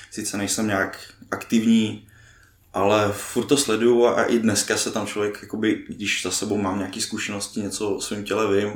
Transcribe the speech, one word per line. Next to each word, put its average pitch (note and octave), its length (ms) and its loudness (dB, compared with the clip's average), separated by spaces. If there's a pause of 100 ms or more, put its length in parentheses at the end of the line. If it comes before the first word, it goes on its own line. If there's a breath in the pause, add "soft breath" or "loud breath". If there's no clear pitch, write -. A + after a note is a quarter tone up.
(120 loud breath)
Sice G#2 260 -8
nejsem G#2 300 -2
nějak F#2+ 300 0 (340)
aktivní, A2 760 2 (640 soft breath)
ale G#2 380 4
furt A2+ 340 -4
to C#3+ 120 4
sleduju A#2+ 480 4
a, A#2 80 6
a A#2 100 2
i A#2+ 160 2
dneska G#2+ 380 0
se A2+ 140 -2
tam G#2 140 -4
člověk, G#2 360 -4
jakoby, G#2+ 480 -2
když - 340 -4
za F#2 80 -4
sebou G#2+ 260 -2
mám G2 200 -2
nějaký F#2+ 240 -6
zkušenosti, G#2 600 -6
něco G2+ 280 -4
o F#2+ 120 -4
svém G#2 220 -6
těle G#2 320 0
vím G#2 200 2